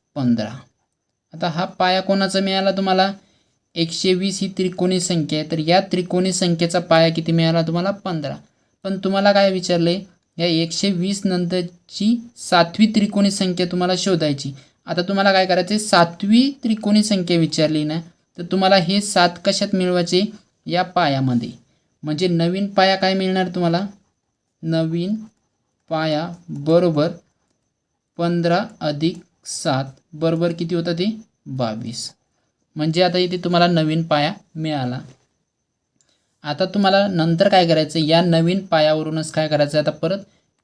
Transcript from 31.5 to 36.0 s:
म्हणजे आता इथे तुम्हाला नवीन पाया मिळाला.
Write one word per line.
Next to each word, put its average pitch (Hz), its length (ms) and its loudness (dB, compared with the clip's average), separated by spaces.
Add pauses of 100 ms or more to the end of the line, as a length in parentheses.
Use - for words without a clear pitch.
म्हणजे 160 260 0
आता 180 160 2
इथे 180 180 -2
तुम्हाला 175 300 2
नवीन 160 360 0
पाया 160 320 0 (200)
मिळाला. 139 460 -4 (1400)